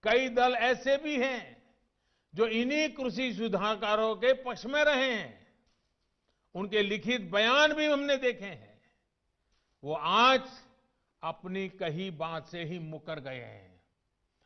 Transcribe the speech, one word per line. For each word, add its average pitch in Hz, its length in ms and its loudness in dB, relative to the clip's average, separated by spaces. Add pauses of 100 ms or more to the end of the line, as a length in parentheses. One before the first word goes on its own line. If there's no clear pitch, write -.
कई 247 260 4
दल 247 260 4
ऐसे 254 420 2
भी 294 260 -2
हैं 220 400 -6 (720)
जो 214 120 2
इन्हीं 254 420 0
कृषि 247 460 -4
सुधारकारों 214 800 0
के 240 160 4
पक्ष 247 340 -4
में 294 180 2
रहे 262 300 2
हैं, 151 260 -8 (1120)
उनके 202 280 0
लिखित 214 380 -2
बयान 226 520 4
भी 302 140 0
हमने 285 300 2
देखे 247 300 -2
हैं। 151 240 -16 (1120)
वो 147 100 -6
आज 220 560 4 (720)
अपनी 185 460 -6
कही 185 420 -6
बात 160 380 -8
से 170 160 -10
ही 175 140 -8
मुकर 156 420 -10
गए 131 200 -10
हैं। 98 420 -20 (640)